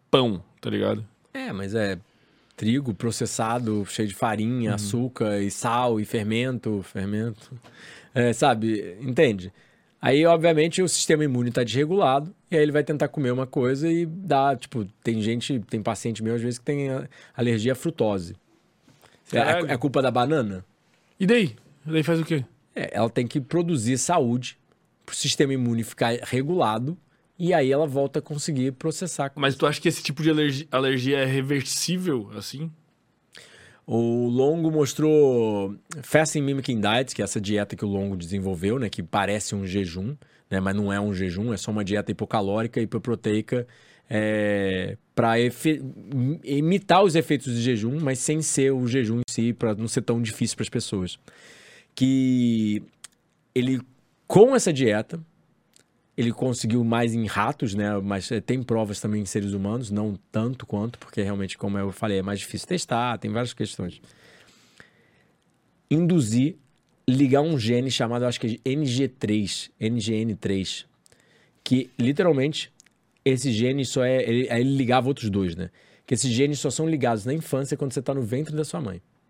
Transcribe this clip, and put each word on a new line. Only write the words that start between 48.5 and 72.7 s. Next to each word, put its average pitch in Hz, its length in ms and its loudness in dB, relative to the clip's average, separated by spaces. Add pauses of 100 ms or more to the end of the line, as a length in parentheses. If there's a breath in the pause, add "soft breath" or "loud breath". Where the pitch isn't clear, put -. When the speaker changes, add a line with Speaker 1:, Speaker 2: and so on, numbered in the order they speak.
Speaker 2:
o 127 160 0
jejum 117 320 0
em - 100 -6
si, 117 220 0
pra 110 200 0
não 110 140 -4
ser 113 160 -2
tão 117 180 0
difícil 113 360 -4
pras 113 120 -6
pessoas. 98 480 -4 (800 loud breath)
Que 123 880 2 (720)
ele, 127 260 0 (460)
com 240 300 8
essa 190 160 2
dieta, 113 480 0 (960)
ele 117 160 2
conseguiu 120 500 0
mais 117 320 2
em 113 120 -2
ratos, 104 480 -2
né, 104 280 0
mas, 98 300 -4
é, 110 80 -2
tem 127 220 -2
provas 110 380 -2
também 107 200 -2
em 101 60 -4
seres 101 260 -2
humanos, 101 380 -4
não 104 280 -2 (140)
tanto 120 320 -4
quanto, 110 340 -6
porque - 220 -8
realmente, 98 380 -4
como 101 180 -4
eu 98 160 -2
falei, 101 280 -2
é - 20 -2
mais 101 180 -4
difícil - 280 -10
testar, 123 500 -2
tem 110 120 -8
várias 117 220 -4
questões. 101 480 -8 (1900 soft breath)
Induzir, 151 640 2 (520)
ligar 135 340 6
um 160 160 2
gene 120 320 0
chamado, 120 340 -2
acho 123 160 -2
que 113 240 -2
é 131 60 -2
N 151 160 0
G 127 220 0
três, 107 720 -2
N 113 220 -2
G 110 140 -2
N 110 200 -2
três, 95 520 -4 (760 soft breath)
que 127 360 0
literalmente 143 760 2 (520)